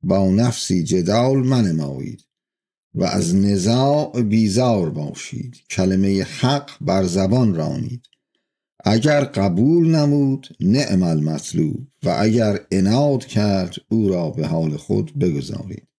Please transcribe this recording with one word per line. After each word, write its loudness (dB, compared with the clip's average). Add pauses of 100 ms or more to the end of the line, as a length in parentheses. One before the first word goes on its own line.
با 2
نفسی 0
جدال 2
منمایید -2 (680)
و -2
از -2
نزاع 2
بیزار 2
باشید. -10 (140)
کلمهٔ 0
حق -2 (100)
بر 0
زبان 2
رانید. -6 (800)
اگر 2
قبول 2
نمود، 0 (120)
نعم 2
المطلوب، -2 (160)
و 0
اگر 2 (120)
عناد 0
کرد، -2 (140)
او 0
را 0
به -4
حال -2
خود -4
بگذارید -4 (100)